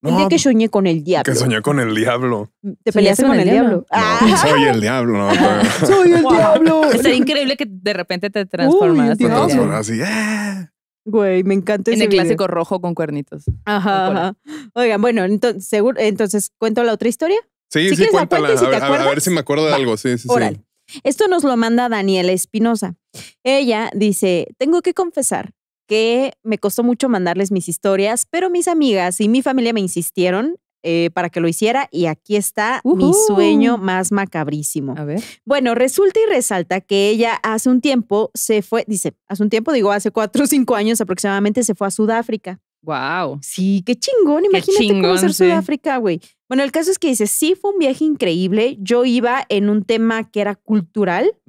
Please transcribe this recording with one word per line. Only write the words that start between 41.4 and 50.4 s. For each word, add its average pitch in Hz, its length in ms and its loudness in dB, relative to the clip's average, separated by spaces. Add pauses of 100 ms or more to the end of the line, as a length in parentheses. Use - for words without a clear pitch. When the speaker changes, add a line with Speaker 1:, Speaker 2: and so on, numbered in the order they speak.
Speaker 1:
se 226 100 -2
fue 196 140 -4
a - 20 -4
Sudáfrica. 220 720 -4 (220)
Speaker 3:
Guau. 147 600 -6
Speaker 1:
Sí, 190 420 -2
qué 247 120 -2
chingón, 339 460 2
Speaker 3:
Qué 403 60 2
Speaker 1:
imagínate 381 380 2
Speaker 3:
chingón, 202 160 2
Speaker 1:
conocer 185 320 2
Speaker 3:
sí. 185 100 2
Speaker 1:
Sudáfrica, 262 520 0
güey. 190 240 -2 (280)
Bueno, 262 140 -4
el 277 80 -4
caso 330 220 -2
es - 80 -6
que 330 80 -2
dice, 220 180 0
Sí 311 340 0
fue 403 120 -4
un 403 80 -4
viaje 269 240 0
increíble. 214 760 -2
Yo 233 240 0
iba 247 440 0
en 202 220 0
un 208 140 0
tema 226 460 -2
que 208 100 -6